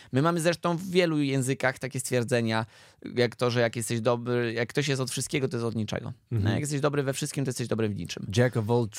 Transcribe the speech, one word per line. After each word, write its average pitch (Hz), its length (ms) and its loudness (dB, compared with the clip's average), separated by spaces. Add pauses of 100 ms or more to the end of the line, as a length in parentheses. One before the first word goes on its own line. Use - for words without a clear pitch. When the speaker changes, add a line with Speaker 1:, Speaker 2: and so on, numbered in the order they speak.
(120)
Speaker 1:
My 131 100 2
mamy 170 200 2
zresztą 170 360 2
w 190 120 -8
wielu 175 300 4
językach 135 600 0
takie 131 200 -6
stwierdzenia, 117 640 0 (500)
jak 120 200 2
to, 123 160 0
że 120 100 2
jak 117 140 2
jesteś 117 260 -4
dobry, 120 520 0
jak 117 160 -2
ktoś 147 180 -2
jest 135 140 0
od 127 100 -4
wszystkiego, 135 360 -2
to 123 100 -2
jest 117 80 -2
od 113 100 -2
niczego. - 380 -4 (180)
Speaker 2:
Mhm. 110 120 0
Speaker 1:
No, 95 80 4
jak - 80 2
jesteś 143 220 -2
dobry 143 220 2
we 135 100 0
wszystkim, 143 320 -4
to 127 40 -2
jesteś 120 180 -4
dobry 110 220 0
w 101 60 -4
niczym. - 420 -8
Speaker 2:
Jack 123 200 4
of 107 120 -2
all 120 180 2 (120)